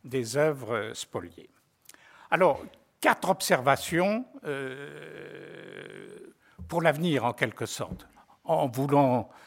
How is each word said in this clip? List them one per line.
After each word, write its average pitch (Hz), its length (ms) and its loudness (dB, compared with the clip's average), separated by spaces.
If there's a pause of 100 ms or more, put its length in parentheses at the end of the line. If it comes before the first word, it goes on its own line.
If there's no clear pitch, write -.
des 123 340 -4
œuvres 120 560 0
spoliées. - 560 -12 (800)
Alors, 170 340 4 (360)
quatre 247 300 2
observations, 180 960 2 (180)
euh, 131 1800 -12 (480)
pour 170 140 0
l'avenir, 151 420 4
en 120 100 2
quelque 117 320 -2
sorte, - 420 -8 (360)
en 160 240 2
voulant, 131 640 4 (180)